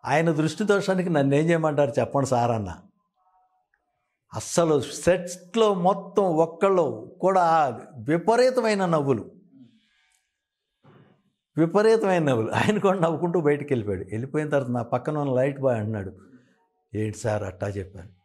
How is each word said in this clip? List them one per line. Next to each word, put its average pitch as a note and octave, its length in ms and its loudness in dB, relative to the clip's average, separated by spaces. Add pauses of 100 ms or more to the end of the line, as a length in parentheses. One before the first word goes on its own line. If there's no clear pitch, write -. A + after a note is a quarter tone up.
ఆయన D#3 280 2
దృష్టి D#3 320 -2
దోషానికి F#3+ 460 0
నన్ను C#3 240 2
ఏం D#3+ 160 2
చేయమంటారు D3+ 500 2
చెప్పండి C3 260 -2
సార్" A#2+ 240 0
అన్న. G2+ 280 -4 (1600)
అస్సలు D#3 460 0
సెట్స్లో G3 960 0
మొత్తం F#3 480 0
ఒక్కళ్ళు E3 1000 0
కూడా E3 600 2 (180)
విపరీతమైన G#3+ 880 2
నవ్వులు, C#3 440 0 (2250)
విపరీతమైన G3 640 2
నవ్వులు. A#2 280 0
ఆయన - 280 0
కూడా G3 200 2
నవ్వుకుంటూ E3+ 420 0
బయటికి D3 340 0
వెళ్ళిపోయాడు. G2+ 300 -4
వెళ్ళిపోయిన D3+ 440 -6
తర్వాత C3+ 220 -2
నా A#2+ 120 -4
పక్కన D3 360 -4
ఉన్న C#3+ 140 -2
లైట్ C#3 280 -2
బాయ్ B2+ 180 0
అంటున్నాడు, G#2+ 340 -6 (840)
"ఏంటి G#2+ 240 -6
సార్ G#2+ 240 -4
అట్టా G2 260 -8
చెప్పాను?" F#2+ 400 -12 (160)